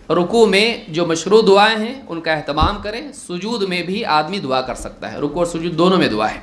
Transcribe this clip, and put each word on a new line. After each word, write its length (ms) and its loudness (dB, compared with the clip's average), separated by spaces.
रुकू 340 4
में 480 2
जो 120 2
मशरू 360 4
दुआएं 360 6
हैं 300 -6
उनका 260 -4
एहतमाम 480 -2
करें, 320 -10
सुजूद 500 -8
में 220 -4
भी 180 -4
आदमी 360 0
दुआ 220 -2
कर 140 -6
सकता 320 -12
है। 120 -10
रुकू 200 -4
और 60 0
सुजूद 280 -6
दोनों 240 2
में 120 2
दुआ 180 -2
है। 160 -8